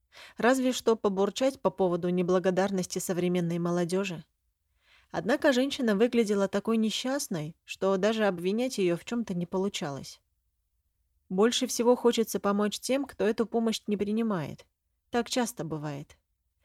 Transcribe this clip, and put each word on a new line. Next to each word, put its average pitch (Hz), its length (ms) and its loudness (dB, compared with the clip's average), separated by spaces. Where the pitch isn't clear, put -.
Разве 254 340 4
что 226 240 2
побурчать 208 680 0
по 190 80 2
поводу 180 400 0
неблагодарности 185 880 0
современной 175 640 0
молодёжи. 175 640 -2
Однако 269 420 2
женщина 254 420 2
выглядела 208 520 2
такой 220 300 -2
несчастной, 220 840 -4
что 196 340 -2
даже 214 280 2
обвинять 202 540 -2
её 175 180 2
в - 80 -12
чём-то 226 300 -4
не 175 100 -2
получалось. 180 760 -6
Больше 226 380 2
всего 247 280 2
хочется 233 440 0
помочь 202 400 0
тем, 269 260 -2
кто - 200 -4
эту 226 200 0
помощь 226 400 -2
не 208 100 0
принимает. 208 680 -2
Так 240 180 0
часто 226 340 -2
бывает. 147 540 -8